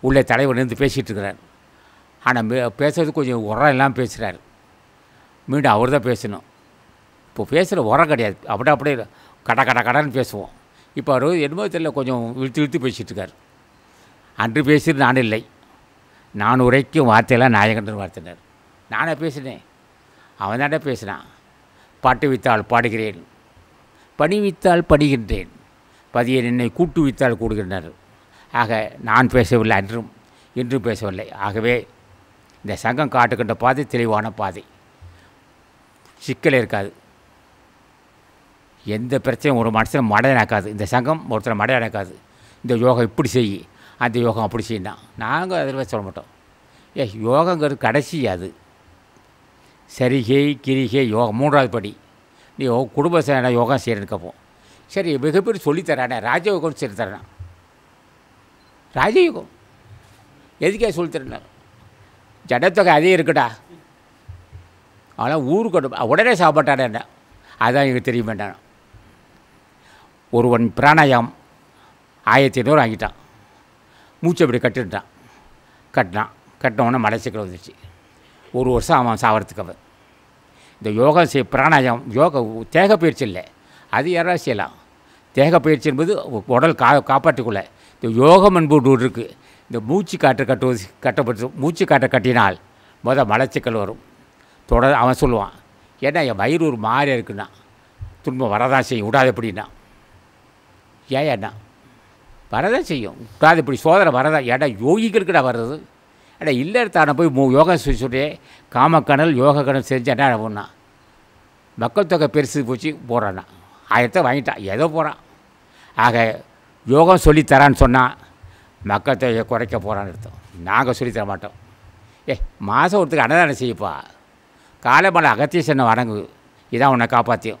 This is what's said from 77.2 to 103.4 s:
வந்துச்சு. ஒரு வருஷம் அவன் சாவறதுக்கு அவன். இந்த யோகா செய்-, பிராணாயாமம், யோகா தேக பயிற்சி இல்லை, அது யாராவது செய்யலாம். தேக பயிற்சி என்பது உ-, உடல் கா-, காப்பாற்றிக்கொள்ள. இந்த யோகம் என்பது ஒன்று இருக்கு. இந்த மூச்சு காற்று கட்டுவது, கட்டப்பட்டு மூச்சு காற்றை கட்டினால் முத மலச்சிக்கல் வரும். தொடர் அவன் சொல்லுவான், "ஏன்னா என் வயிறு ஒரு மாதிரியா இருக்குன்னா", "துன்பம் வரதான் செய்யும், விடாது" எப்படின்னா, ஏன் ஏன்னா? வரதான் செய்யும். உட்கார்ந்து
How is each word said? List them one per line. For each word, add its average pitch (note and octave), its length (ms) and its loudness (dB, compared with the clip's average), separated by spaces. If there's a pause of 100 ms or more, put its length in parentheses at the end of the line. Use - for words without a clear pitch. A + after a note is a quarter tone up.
வந்துச்சு. F2+ 260 -18 (800)
ஒரு B2+ 180 0
வருஷம் B2 360 2
அவன் A2+ 140 -2
சாவறதுக்கு G#2+ 400 0
அவன். F2 160 -12 (1080)
இந்த G#2+ 200 0
யோகா D3+ 200 6
செய்-, C#3 300 0
பிராணாயாமம், C3 580 2
யோகா C#3 340 0 (260)
தேக G3 260 4
பயிற்சி D#3 280 0
இல்லை, F#2 200 -10 (460)
அது C#3+ 200 -2
யாராவது E3+ 280 0
செய்யலாம். G#2 340 -6 (600)
தேக D#3+ 260 4
பயிற்சி D3+ 320 0
என்பது D#3 400 -2
உ-, A2 160 -6
உடல் C3+ 280 4
கா-, C3 340 4
காப்பாற்றிக்கொள்ள. B2 560 0 (360)
இந்த A#2 240 0
யோகம் F#3 300 8
என்பது D3 360 4
ஒன்று B2+ 140 4
இருக்கு. A2+ 320 -6 (340)
இந்த A#2 140 -8
மூச்சு E3+ 340 -4
காற்று C3+ 260 2
கட்டுவது, B2 360 -2 (200)
கட்டப்பட்டு A#2+ 480 -2
மூச்சு E3 380 -4
காற்றை C3+ 220 2
கட்டினால் A#2 500 2 (460)
முத C3 200 2
மலச்சிக்கல் A#2+ 480 -2
வரும். G#2 280 -6 (640)
தொடர் B2 260 4
அவன் B2+ 280 2
சொல்லுவான், A2+ 300 0 (500)
"ஏன்னா D3 260 0
என் A2+ 100 -4
வயிறு D3+ 300 0
ஒரு C3+ 100 -2
மாதிரியா B2 400 0
இருக்குன்னா", G2+ 300 -8 (760)
"துன்பம் B2+ 300 -4
வரதான் B2+ 280 2
செய்யும், A#2 260 -4
விடாது" B2+ 260 4
எப்படின்னா, G#2+ 320 -8 (1500)
ஏன் C3 300 -2
ஏன்னா? G#2+ 100 -10 (1000)
வரதான் G3 300 -2
செய்யும். C3 380 -8
உட்கார்ந்து D#3 420 4